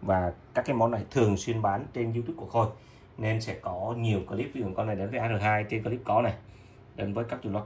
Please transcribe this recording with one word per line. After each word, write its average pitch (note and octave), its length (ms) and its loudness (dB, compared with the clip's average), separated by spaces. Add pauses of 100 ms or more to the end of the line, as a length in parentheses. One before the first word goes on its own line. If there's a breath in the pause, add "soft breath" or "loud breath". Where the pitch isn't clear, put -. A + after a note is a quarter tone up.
Và F2+ 300 2 (220)
các B2+ 100 2
cái C#3 120 0
món A#2 140 6
này G#2+ 200 -2
thường G#2+ 260 4
xuyên A2+ 260 -2
bán G#2 300 0
trên A#2 200 -2
YouTube A#2 240 -4
của - 100 -12
Khôi, A#2 200 2 (520 loud breath)
nên A2+ 220 0
sẽ G#2 220 -6
có F#2+ 360 -4
nhiều A2 300 2
clip, G#2+ 260 -4
ví C3+ 60 -4
dụ G#2+ 60 -2 (100)
con G#2+ 100 0
này G#2+ 100 -2
đến G2 140 -2
với B2 100 -2
A A2+ 80 0 (100)
R F#2+ 40 0
hai G#2+ 280 2
trên A2 120 -2
clip A2+ 220 -2
có A#2 180 6
này, A#2 120 2 (600 loud breath)
đến G2+ 180 -4
với A#2 100 0
các A#2+ 180 -8
dòng G2+ 100 -4
loa G#2 140 -2